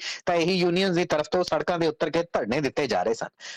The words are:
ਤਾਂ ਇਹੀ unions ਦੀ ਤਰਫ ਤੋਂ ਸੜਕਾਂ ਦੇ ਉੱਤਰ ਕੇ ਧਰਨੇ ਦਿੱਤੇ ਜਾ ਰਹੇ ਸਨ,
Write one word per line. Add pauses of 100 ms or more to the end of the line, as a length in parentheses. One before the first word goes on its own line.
(260)
ਤਾਂ
ਇਹੀ
unions
ਦੀ
ਤਰਫ
ਤੋਂ
ਸੜਕਾਂ
ਦੇ
ਉੱਤਰ
ਕੇ
ਧਰਨੇ
ਦਿੱਤੇ
ਜਾ
ਰਹੇ
ਸਨ, (300)